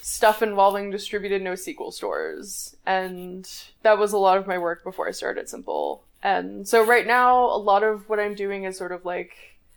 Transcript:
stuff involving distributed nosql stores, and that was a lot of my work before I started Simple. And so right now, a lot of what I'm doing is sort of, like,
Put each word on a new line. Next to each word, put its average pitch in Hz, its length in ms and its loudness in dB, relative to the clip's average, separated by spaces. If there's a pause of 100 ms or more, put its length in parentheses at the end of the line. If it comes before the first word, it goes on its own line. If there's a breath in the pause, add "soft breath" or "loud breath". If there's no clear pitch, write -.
stuff 214 400 2
involving 202 480 2
distributed 196 520 -4
nosql 185 500 -8
stores, - 840 -6 (100)
and 185 640 -4 (340)
that 214 160 6
was 208 140 2
a 208 60 0
lot 196 200 6
of 190 80 -4
my 185 120 -2
work 170 240 -4
before - 260 -8
I 185 40 -4
started - 360 -6
Simple. - 560 -6 (180)
And 196 440 -2
so 226 180 6
right 220 220 4
now, 247 380 4
a - 140 0
lot 202 240 4
of 214 260 -2
what 214 120 0
I'm 208 140 -4
doing 196 300 -6
is 185 140 -8
sort 180 140 -8
of, 180 120 -10
like, 180 300 -8 (420)